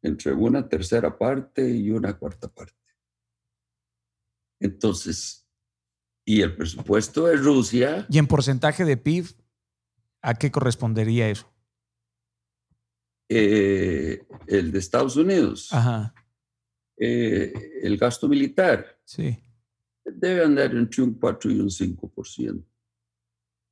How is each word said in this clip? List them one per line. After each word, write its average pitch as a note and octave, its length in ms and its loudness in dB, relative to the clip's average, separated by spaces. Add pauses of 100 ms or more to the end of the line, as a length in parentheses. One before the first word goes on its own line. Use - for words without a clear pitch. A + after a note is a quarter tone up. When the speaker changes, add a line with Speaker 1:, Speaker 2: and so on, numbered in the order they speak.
Speaker 1:
Entre D2+ 320 -4
una A2+ 340 2
tercera F#2+ 520 -2
parte C3+ 500 -2
y A2 220 -2
una G2+ 260 -2
cuarta - 320 -12
parte. - 240 -20 (1900)
Entonces, - 800 -4 (840)
y G#2+ 160 4
el E2+ 160 0
presupuesto G#2 720 -2
de E3 100 4
Rusia C#3 720 2
Speaker 2:
¿Y D3 100 4
en D3 100 4
porcentaje C#3+ 560 0
de C#3+ 120 2
pib, E3 300 -2 (960)
a A#2+ 120 0
qué C3 180 -2
correspondería A2+ 760 0
eso? - 240 -8 (1800)
Speaker 1:
Eh, G2 960 2 (220)
el F2 240 2
de F#2+ 80 -2
Estados B2 380 0
Unidos. F3 560 0
Speaker 2:
Ajá. A#2 420 0 (840)
Speaker 1:
Eh, A#2 560 0 (300)
el G#2 140 -2
gasto A#2+ 320 0
militar. C#3+ 760 0
Speaker 2:
Sí. C#3 380 -6 (640)
Speaker 1:
Debe F3 400 0
andar C#3 300 4
entre A#2+ 280 0
un A#2 120 2
cuatro - 360 -2
y G#2 80 2
un G2+ 120 0
cinco F2+ 380 -4
por - 200 -14
ciento. - 400 -8 (1040)